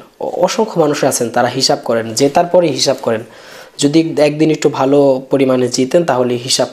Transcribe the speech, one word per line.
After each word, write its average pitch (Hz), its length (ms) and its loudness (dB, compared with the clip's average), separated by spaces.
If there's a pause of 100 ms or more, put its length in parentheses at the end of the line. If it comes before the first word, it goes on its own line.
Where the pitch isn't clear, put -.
(200)
অ-, - 60 -8
অসংখ্য 185 540 -2
মানুষ 147 240 0
আছেন, 120 260 0
তারা 120 180 0
হিসাব 131 360 0
করেন, 113 300 -2
জেতার 139 320 2
পরে 175 220 2
হিসাব 131 340 -2
করেন। 113 220 -2 (540)
যদি 156 400 2
একদিন 151 340 2
একটু 151 180 0
ভালো 135 600 2
পরিমাণে 127 380 2
জিতেন, 131 380 0
তাহলে 123 300 0
হিসাব 123 380 -2